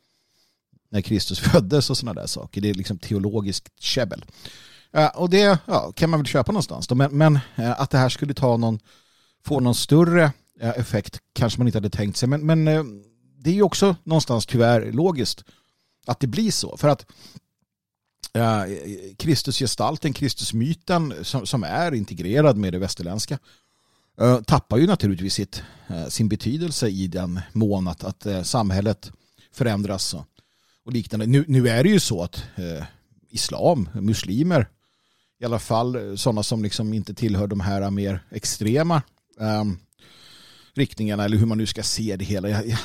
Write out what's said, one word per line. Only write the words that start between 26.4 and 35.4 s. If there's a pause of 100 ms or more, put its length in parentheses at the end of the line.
i
den (120)
mån
att,
att,
eh,
samhället (400)
förändras
och, (600)
och
liknande.
Nu,
nu
är
det
ju
så
att, (120)
eh, (460)
islam,
muslimer, (720)